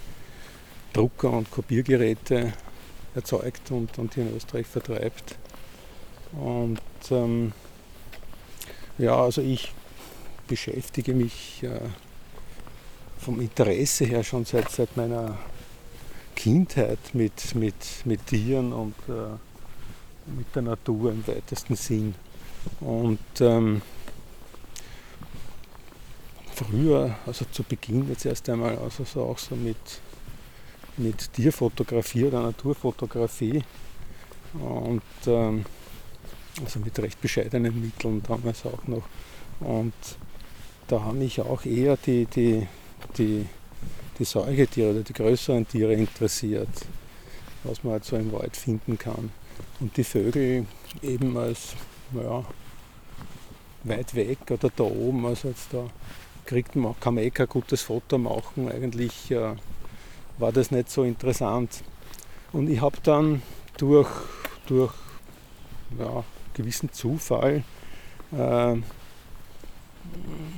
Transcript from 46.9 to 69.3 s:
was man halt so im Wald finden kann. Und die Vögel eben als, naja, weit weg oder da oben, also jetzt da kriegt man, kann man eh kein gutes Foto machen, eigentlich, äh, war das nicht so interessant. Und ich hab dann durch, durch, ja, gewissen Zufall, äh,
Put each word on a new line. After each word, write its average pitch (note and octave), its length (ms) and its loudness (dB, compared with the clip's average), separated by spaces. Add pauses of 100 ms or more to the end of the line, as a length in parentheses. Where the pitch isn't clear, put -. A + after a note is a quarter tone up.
was A#2+ 220 -4
man A#2 80 0
halt A2 120 0
so B2 120 0
im A2 160 0
Wald - 240 -4
finden A2 420 0
kann. A2+ 320 -4 (480)
Und A#2+ 180 -2
die C3 60 6
Vögel B2 640 4 (340)
eben B2+ 360 2
als, A#2 400 -2 (340)
naja, A#2+ 340 -2 (1400)
weit A2+ 320 -2
weg A#2 220 2 (120)
oder B2+ 240 4
da - 80 4
oben, A#2 440 2
also A#2+ 200 0
jetzt - 260 -6
da B2 140 -2 (580)
kriegt - 300 0
man, A#2+ 240 2
kann A#2+ 160 4
man A2 80 4
eh A#2+ 80 4
kein B2+ 160 4
gutes - 360 2
Foto A#2+ 360 0
machen, A2+ 500 -2
eigentlich, A#2+ 640 -2
äh, A2 240 2 (840)
war A#2 120 4
das B2+ 180 6
nicht B2 180 2
so C3+ 140 2
interessant. A#2+ 800 2 (720)
Und D3+ 180 4
ich A#2+ 100 4
hab C#3+ 220 4
dann D3+ 400 6 (340)
durch, C#3+ 320 8 (580)
durch, B2+ 260 4 (1080)
ja, A#2+ 240 -4 (320)
gewissen A#2+ 380 -2
Zufall, C3 720 2 (640)
äh, A#2+ 460 4 (1800)